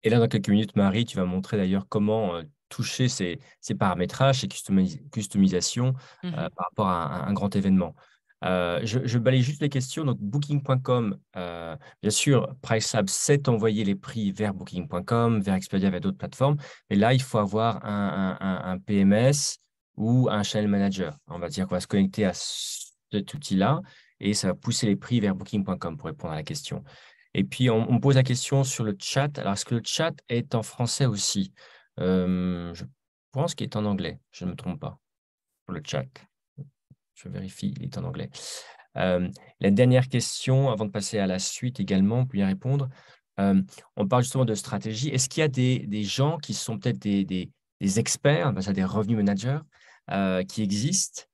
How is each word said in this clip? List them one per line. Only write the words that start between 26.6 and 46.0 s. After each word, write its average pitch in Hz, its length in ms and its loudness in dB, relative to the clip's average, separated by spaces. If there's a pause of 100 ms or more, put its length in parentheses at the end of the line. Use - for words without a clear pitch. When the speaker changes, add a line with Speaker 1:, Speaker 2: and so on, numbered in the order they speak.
Speaker 1:
Et 98 100 2
puis, 123 280 2
on, 110 180 2
on 123 40 4
me 113 60 4
pose 135 160 4
la 131 80 6
question 127 400 0
sur 131 200 -4
le 104 160 -2
chat. 143 400 -2
Alors, 98 140 -2
est-ce - 120 -4
que 120 100 -2
le 117 80 0
chat 160 300 -2 (160)
est 120 240 -2
en 113 80 2
français - 460 -2
aussi ? 101 460 -2 (460)
Euh, 90 760 0
je - 80 -12 (480)
pense 160 240 -2
qu'il - 100 -6
est - 100 -10
en 107 100 0
anglais, 92 340 -2 (120)
je - 140 -12
ne 90 60 -2
me - 40 -8
trompe 85 240 -8
pas, 73 200 -12 (680)
pour 92 80 -10
le 76 100 -8
chat. 67 220 -4 (1080)
Je - 160 -18
vérifie, 95 460 -6
il - 80 -12
est - 140 -8
en 90 60 -6
anglais. - 260 -8 (680)
Euh, 90 300 2 (320)
la 101 120 4
dernière 127 360 6
question, 131 640 2
avant 107 160 0
de 98 60 -6
passer 107 260 -4
à 98 80 2
la 92 140 0
suite - 400 -6
également, 101 480 4
pour 127 80 -8
y 98 80 2
répondre, 127 460 0 (500)
euh, 98 200 6 (360)
on 101 120 0
parle 123 140 4
justement 127 240 2
de 113 80 0
stratégie. 110 560 -4
Est-ce 131 180 0
qu'il - 140 -2
y - 20 4
a 156 40 4
des, 127 400 2
des 104 160 -2